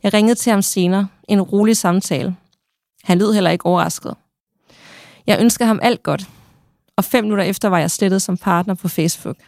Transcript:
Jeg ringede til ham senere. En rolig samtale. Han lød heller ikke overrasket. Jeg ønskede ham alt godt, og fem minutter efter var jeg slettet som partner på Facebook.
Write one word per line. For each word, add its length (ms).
Jeg 100
ringede 220
til 160
ham 100
senere. 460
En 120
rolig 360
samtale. 580
Han 140
lød 160
heller 180
ikke 140
overrasket. 500
Jeg 140
ønskede 260
ham 140
alt 220
godt, 260
og 100
fem 180
minutter 200
efter 260
var 100
jeg 120
slettet 300
som 160
partner 360
på 140
Facebook. 500